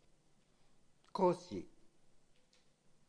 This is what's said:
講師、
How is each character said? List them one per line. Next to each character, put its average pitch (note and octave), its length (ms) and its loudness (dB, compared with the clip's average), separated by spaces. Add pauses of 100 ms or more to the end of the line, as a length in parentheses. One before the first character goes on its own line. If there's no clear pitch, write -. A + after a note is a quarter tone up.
(1120)
講 F3+ 220 6
師、 - 340 -8 (1400)